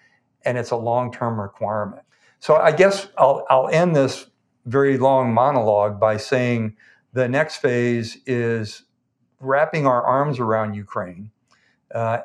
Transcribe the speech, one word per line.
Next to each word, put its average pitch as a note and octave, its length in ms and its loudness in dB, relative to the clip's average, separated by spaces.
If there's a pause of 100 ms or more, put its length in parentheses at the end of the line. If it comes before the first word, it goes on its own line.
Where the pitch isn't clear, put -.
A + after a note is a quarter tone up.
(460)
and B2 120 -2
it's A#2 140 -6
a A#2+ 60 0
long-term A#2 640 -4
requirement. G#2 640 -6 (360)
So D#3 180 4
I E3 160 4
guess F#3+ 340 2 (100)
I'll, C3+ 320 2
I'll C3 200 4
end E3 260 2
this C#3 300 0 (400)
very C#3 320 2
long C3 360 2
monologue A2 640 2
by G#2+ 200 2
saying A#2+ 580 -2 (380)
the B2+ 160 0
next D3+ 280 -2
phase A#2+ 680 -2
is A#2 580 -4 (560)
wrapping C#3+ 480 0
our B2 160 2
arms C3+ 360 0
around A2 340 -2
Ukraine. G2+ 580 -10 (640)
Uh, A#2 300 -2